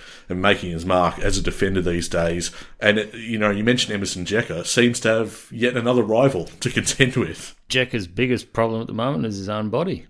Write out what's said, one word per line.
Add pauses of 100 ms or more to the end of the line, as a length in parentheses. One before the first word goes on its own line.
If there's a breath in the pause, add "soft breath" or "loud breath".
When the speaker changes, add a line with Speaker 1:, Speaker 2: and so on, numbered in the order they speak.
(300 loud breath)
Speaker 1:
and
making
his
mark
as
a
defender
these
days. (280 loud breath)
And,
it,
you
know,
you
mentioned
Emerson
Jekka,
seems
to
have
yet
another
rival
to
contend
with. (140)
Speaker 2:
Jekka's
biggest
problem
at
the
moment
is
his
own
body.